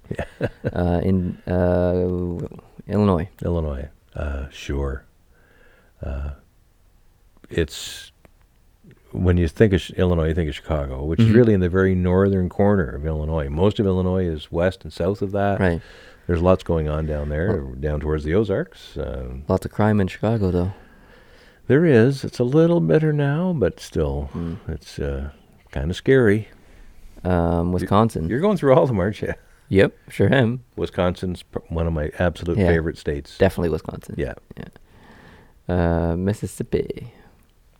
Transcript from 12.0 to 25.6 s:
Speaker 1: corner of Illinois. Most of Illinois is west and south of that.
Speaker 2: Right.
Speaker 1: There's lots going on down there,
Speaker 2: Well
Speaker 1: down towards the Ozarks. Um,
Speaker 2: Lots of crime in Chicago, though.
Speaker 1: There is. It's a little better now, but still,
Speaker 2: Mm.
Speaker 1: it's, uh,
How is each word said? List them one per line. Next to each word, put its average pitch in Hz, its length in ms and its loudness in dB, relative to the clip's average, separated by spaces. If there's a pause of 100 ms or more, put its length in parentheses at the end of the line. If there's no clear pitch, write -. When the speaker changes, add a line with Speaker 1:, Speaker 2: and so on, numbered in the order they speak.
Speaker 1:
corner 98 400 2
of 71 160 -8
Illinois. 78 440 -2
Most 90 300 0
of 107 60 0
Illinois 92 400 0
is 80 260 -6
west 85 320 -2
and 80 80 -14
south 92 300 -2
of 98 100 -4
that. 101 280 0
Speaker 2:
Right. 87 220 0 (460)
Speaker 1:
There's 85 140 0
lots 90 220 4
going 80 260 -2
on 78 160 -4
down 76 240 -4
there, 80 340 -2
Speaker 2:
Well 65 120 -12
Speaker 1:
down 76 260 -4
towards 76 240 -2
the 78 80 -2
Ozarks. 107 640 -4
Um, 65 500 -8
Speaker 2:
Lots 92 180 0
of - 60 -8
crime 107 300 2
in 92 60 0
Chicago, 104 440 -2
though. 90 220 0 (920)
Speaker 1:
There 147 180 4
is. 135 380 6
It's - 160 -6
a 123 40 0
little 165 380 4
better 156 320 2
now, 147 400 0
but 98 260 0
still, 71 540 -4
Speaker 2:
Mm. 85 240 -6 (100)
Speaker 1:
it's, - 320 -10
uh, 71 320 -6 (400)